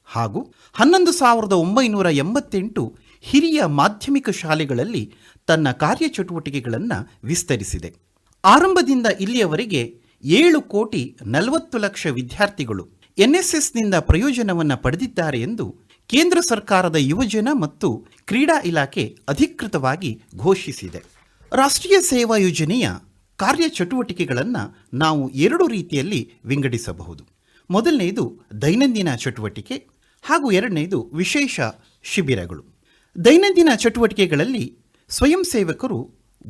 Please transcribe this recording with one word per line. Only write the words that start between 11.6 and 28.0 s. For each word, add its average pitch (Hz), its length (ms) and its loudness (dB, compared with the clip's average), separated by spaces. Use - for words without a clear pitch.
ಲಕ್ಷ 202 300 -4
ವಿದ್ಯಾರ್ಥಿಗಳು 127 840 -4
ಎನ್ 240 180 6
ಎಸ್ 359 200 0
ಎಸ್ನಿಂದ 220 400 -2
ಪ್ರಯೋಜನವನ್ನ 175 800 0
ಪಡೆದಿದ್ದಾರೆ 156 640 -4
ಎಂದು 151 380 -8
ಕೇಂದ್ರ 339 320 2
ಸರ್ಕಾರದ 190 560 0
ಯುವಜನ 202 520 0
ಮತ್ತು 147 440 -4
ಕ್ರೀಡಾ 277 400 2
ಇಲಾಖೆ 151 520 -2
ಅಧಿಕೃತವಾಗಿ 147 920 -2
ಘೋಷಿಸಿದೆ. 123 640 -2
ರಾಷ್ಟ್ರೀಯ 349 480 4
ಸೇವಾ 233 360 2
ಯೋಜನೆಯ 175 520 0
ಕಾರ್ಯಚಟುವಟಿಕೆಗಳನ್ನ 202 1200 -2
ನಾವು 147 360 0
ಎರಡು 262 380 0
ರೀತಿಯಲ್ಲಿ 165 680 -4
ವಿಂಗಡಿಸಬಹುದು. 113 800 -6
ಮೊದಲನೆಯದು 196 720 -2